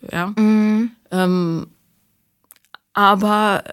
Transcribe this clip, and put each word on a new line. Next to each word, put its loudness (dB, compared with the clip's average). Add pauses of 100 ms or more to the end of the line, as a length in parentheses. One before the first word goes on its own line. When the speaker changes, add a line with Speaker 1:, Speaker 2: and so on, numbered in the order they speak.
(120)
Speaker 1:
ja. -6
Speaker 2:
Mhm. 2 (180)
Speaker 1:
Ähm, -2 (1300)
aber 2